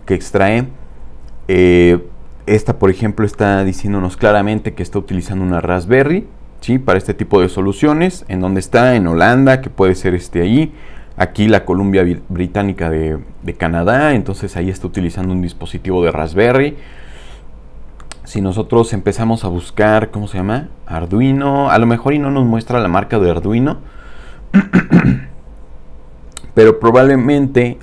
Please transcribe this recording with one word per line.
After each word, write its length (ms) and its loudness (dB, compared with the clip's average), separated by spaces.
que 80 0
extrae. 540 0
Eh, 500 6
esta, 340 0
por 100 4
ejemplo, 360 0
está 400 0
diciéndonos 500 -2
claramente 580 2
que 100 -6
está 160 -6
utilizando 440 -4
una 160 0
Raspberry, 680 0
¿sí? 200 0
Para 180 2
este 160 -2
tipo 260 2
de 100 4
soluciones. 800 0
¿En 140 -4
dónde 180 0
está? 360 2
En 120 2
Holanda, 540 4
que 80 -10
puede 260 2
ser 200 -2
este 260 -4
ahí. 320 2
Aquí 320 0
la 180 4
Columbia 380 2
Bi-, 260 0
Británica 600 -4
de, 280 -2
de 120 -8
Canadá, 600 2
entonces 420 -4
ahí 140 -4
está 180 -8
utilizando 460 -4
un 80 -2
dispositivo 640 -4
de 80 2
Raspberry. 640 2
Si 180 -6
nosotros 520 0
empezamos 500 -2
a 40 -2
buscar, 640 0
¿cómo 160 -6
se 100 -8
llama? 320 -4
Arduino, 840 0
a 80 4
lo 60 4
mejor 280 2
y 60 0
no 100 -2
nos 160 2
muestra 340 0
la 80 0
marca 320 0
de 120 4
Arduino. 460 0
<clears throat> 60 4
Pero 260 6
probablemente 1040 4